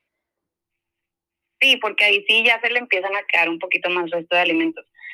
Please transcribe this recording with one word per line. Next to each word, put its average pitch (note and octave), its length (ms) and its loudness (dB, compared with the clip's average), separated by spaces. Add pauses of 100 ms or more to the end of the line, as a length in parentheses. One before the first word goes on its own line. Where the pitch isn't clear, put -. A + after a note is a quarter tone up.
(1600)
Sí, C4+ 160 4
porque G#3+ 280 0
ahí G3+ 220 2
sí A3 180 2
ya A#3 160 4
se A#3 80 -2
le A#3+ 100 -2
empiezan G3 360 -4
a G3+ 80 -4
quedar E3 260 0
un E3 100 -6
poquito F3+ 300 -4
más F3 200 -4
resto E3+ 260 -4
de F3 60 4
alimentos. E3 440 -2 (280)